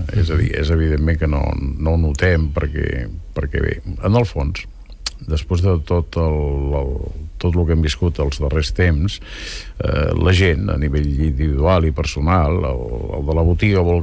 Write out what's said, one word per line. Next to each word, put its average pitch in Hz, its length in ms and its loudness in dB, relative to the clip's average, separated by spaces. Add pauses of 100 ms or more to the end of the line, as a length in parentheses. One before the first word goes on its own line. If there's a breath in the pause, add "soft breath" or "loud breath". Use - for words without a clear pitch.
(120)
és 92 160 2
a 80 80 0
dir, 98 140 2 (100)
és 76 160 2
evidentment 78 400 2
que 76 160 0
no, 69 80 2 (160)
no 71 400 0
ho 85 60 4
notem 80 500 2
perquè, 71 540 -2 (260)
perquè 71 320 -2
bé, - 140 -2 (260)
en 98 160 4
el 95 80 0
fons, - 380 -4 (540)
després 78 400 -2
de 92 140 4 (100)
tot 87 320 -2
el, 80 220 0 (400)
el, 69 160 -2 (460)
tot 90 120 0
el 87 160 2
que 82 80 4
hem 80 80 4
viscut 78 400 0
els 69 160 -4
darrers 76 320 0
temps, 87 460 2 (680 loud breath)
eh, - 220 0 (100)
la 85 160 2
gent, 90 400 2
a 78 80 0
nivell 73 320 0
individual 76 720 2
i 78 80 2
personal, 76 720 0
el, 65 160 -2 (380)
el 71 100 -4
de 78 80 0
la 82 80 4
botiga 92 400 4
vol 87 180 4